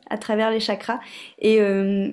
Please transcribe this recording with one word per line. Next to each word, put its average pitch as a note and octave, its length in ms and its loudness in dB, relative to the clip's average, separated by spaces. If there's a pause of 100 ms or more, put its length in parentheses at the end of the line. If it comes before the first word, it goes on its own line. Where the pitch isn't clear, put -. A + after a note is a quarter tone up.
(100)
à G#3+ 80 -6
travers A3 340 -2
les A3 80 -2
chakras. A3 400 -6 (400)
Et, A3 200 4
euh, G3 520 2